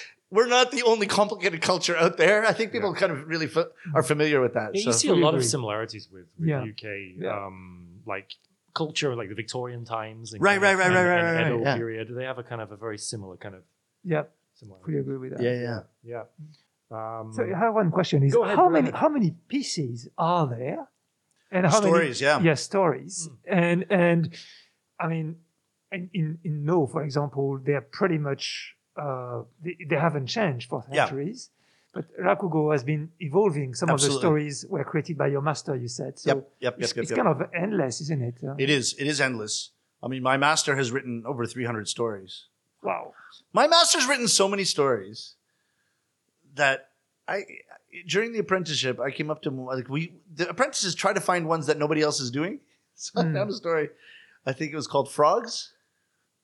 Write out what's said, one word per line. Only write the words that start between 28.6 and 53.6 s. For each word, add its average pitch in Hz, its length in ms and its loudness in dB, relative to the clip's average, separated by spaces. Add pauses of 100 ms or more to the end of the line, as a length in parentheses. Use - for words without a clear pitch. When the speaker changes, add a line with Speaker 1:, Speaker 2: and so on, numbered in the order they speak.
Speaker 3:
uh, 127 460 -6 (220)
they, 175 120 -8 (120)
they 156 80 2
haven't 143 300 0
changed 139 420 -2
for 135 240 -6
Speaker 1:
Yeah. 143 140 4
Speaker 3:
centuries. - 440 -6 (420)
But 175 120 -8 (160)
Rakugo 170 520 2
has 139 120 0
been 151 260 -2 (100)
evolving. 147 540 2
Some 170 140 -2
Speaker 1:
Absolutely. 139 280 4
Speaker 3:
of - 60 -2
the 190 40 4
stories 151 420 0
were 156 160 -4
created 156 320 -4
by 143 120 2
your 139 120 0
master, 147 340 -4
you 120 140 -6
said. 135 300 -10
So - 100 -6
Speaker 1:
Yep, 135 80 4
yep, 135 80 -6 (160)
yep, 123 220 -2
Speaker 3:
it's, 117 120 -2
Speaker 1:
yep, 120 80 -2
Speaker 3:
it's - 80 -4
Speaker 1:
yep. 113 140 -2
Speaker 3:
kind 202 40 4
of 151 260 0
endless, 175 480 -2
isn't 143 200 -4
it? 120 120 -4 (120)
Uh, 135 120 -6
Speaker 1:
It 135 100 0
is. 139 300 2
It 139 80 -4
is 151 140 -2
endless. 117 500 -4 (320)
I 120 60 -8
mean, 131 140 -6
my 131 140 2
master 143 400 2
has 127 160 0
written 123 320 -6
over 120 220 -4
three 123 180 -6
hundred 113 240 -4
stories. 101 440 -6 (500)
Speaker 3:
Wow. 180 320 -6 (400)
Speaker 1:
My 240 120 6
master's 330 400 4
written 254 220 0
so 196 180 4
many 196 180 0
stories 113 720 -2 (1160)
that 135 360 2 (360)
I, 196 180 -4 (600)
during 214 260 0
the 220 80 -2
apprenticeship, 151 600 -2
I 135 100 -2
came 151 200 -4
up 151 120 -6
to 160 60 -4
him, 131 160 -6
like, 127 240 -6
we, 156 240 -4 (220)
the 165 160 -4
apprentices 196 440 -2
try 196 200 0
to 190 60 -2
find 175 280 0
ones 160 180 0
that 151 120 4
nobody 151 240 2
else 147 180 2
is 123 100 -6
doing. 170 340 -4
<laughs> - 300 -20
So - 260 -6
I 175 40 2
Speaker 3:
Hmm. 160 100 0
Speaker 1:
found 202 160 -2
a 190 40 -6
story. 165 340 -2 (560)